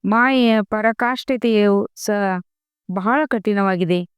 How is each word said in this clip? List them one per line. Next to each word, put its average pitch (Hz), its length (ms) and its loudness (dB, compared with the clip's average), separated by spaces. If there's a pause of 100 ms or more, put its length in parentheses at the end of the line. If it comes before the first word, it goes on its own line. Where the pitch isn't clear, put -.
ಮಾಯೆಯ 233 580 2
ಪರಾಕಾಷ್ಠತೆಯು 220 1300 0
ಸಹ 196 460 -2 (500)
ಬಹಳ 208 400 0
ಕಠಿಣವಾಗಿದೆ 185 760 0 (120)